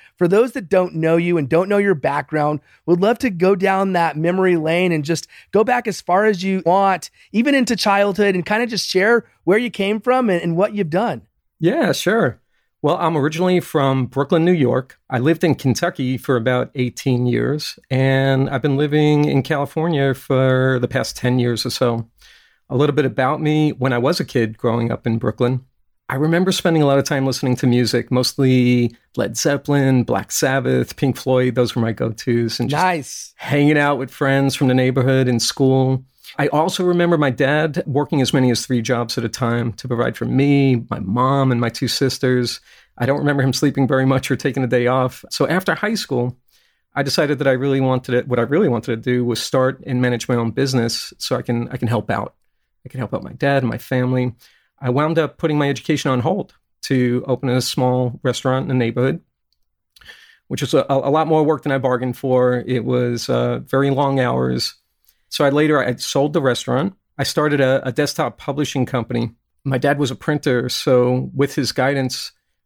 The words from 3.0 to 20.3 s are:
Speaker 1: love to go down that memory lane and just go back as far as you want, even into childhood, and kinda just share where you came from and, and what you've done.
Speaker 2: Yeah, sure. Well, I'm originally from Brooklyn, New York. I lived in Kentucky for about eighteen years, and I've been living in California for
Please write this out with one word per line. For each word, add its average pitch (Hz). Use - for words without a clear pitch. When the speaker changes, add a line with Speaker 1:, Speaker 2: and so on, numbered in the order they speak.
Speaker 1:
love 220
to 262
go 185
down 190
that 165
memory 180
lane 170
and 151
just 160
go 208
back 247
as 208
far 190
as 196
you 190
want, 190
even 247
into 247
childhood, 202
and 175
kinda 226
just 226
share 214
where 185
you 240
came 202
from 247
and, 175
and 170
what 208
you've 196
done. 175
Speaker 2:
Yeah, 208
sure. 175
Well, 151
I'm 165
originally 160
from 135
Brooklyn, 160
New 180
York. 131
I 120
lived 156
in 151
Kentucky 131
for 131
about 123
eighteen 123
years, 123
and 135
I've 135
been 139
living 151
in 139
California 143
for 131